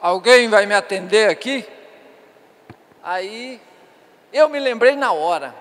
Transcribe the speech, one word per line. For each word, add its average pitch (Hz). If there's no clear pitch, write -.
Alguém 202
vai 208
me 202
atender 196
aqui? 240
Aí 214
eu 311
me 294
lembrei 254
na 269
hora 156